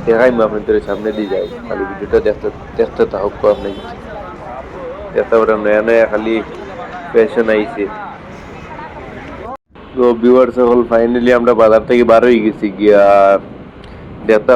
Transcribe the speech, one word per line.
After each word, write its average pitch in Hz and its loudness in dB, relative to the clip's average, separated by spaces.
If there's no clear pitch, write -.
দেখাইবো 117 2
আপনাদের 104 -2
সামনে 104 -4
দিয়ে 104 -4
যাই। - -4
খালি 101 -6
ভিডিওটা 104 -2
দেখতে, 107 -4
দেখতে 113 -2
থাকুক 101 -6
আপনি। 196 -6
দেখতে 110 0
পারেন 110 2
নয়া 107 2
নয়া 113 4
খালি 110 -2
ফ্যাশন 113 2
আইছে। 107 -4
তো 127 0
ভিউয়ার্স 123 6
সকল 123 4
finally 120 2
আমরা 120 2
বাজার 110 6
থেকে 120 4
বার 113 8
হয়ে 120 4
গেছি 107 -2
গিয়া। 104 6
দেখতে 110 4